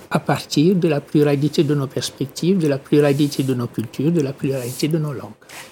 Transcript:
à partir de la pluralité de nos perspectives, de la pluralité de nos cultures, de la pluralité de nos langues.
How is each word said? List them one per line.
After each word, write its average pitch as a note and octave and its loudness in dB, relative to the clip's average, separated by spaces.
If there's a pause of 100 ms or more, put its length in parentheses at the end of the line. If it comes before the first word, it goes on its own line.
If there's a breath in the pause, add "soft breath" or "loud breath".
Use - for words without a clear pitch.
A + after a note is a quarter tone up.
à - 0
partir D3 0
de F3 2
la C#3+ 0
pluralité D3 2
de D3 2
nos C#3 -2
perspectives, D#3+ -4
de D#3+ 0
la C#3 0
pluralité C#3+ 2
de C3 0
nos A#2+ -4
cultures, C3+ -4
de E3+ 0
la C3+ -4
pluralité C3+ -4
de E3 0
nos D3+ -4
langues. G#2 -12 (420 loud breath)